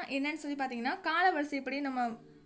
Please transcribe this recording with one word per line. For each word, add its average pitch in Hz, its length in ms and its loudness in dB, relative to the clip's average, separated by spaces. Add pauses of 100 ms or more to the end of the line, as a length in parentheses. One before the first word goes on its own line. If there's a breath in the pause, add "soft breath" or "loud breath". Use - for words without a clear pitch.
என்னன்னு 277 260 0
சொல்லி 285 300 -2
பார்த்தீங்கன்னா, 254 360 -2
கால 349 300 4
வரிசைப்படி 285 500 0
நம்ம 254 280 0 (380)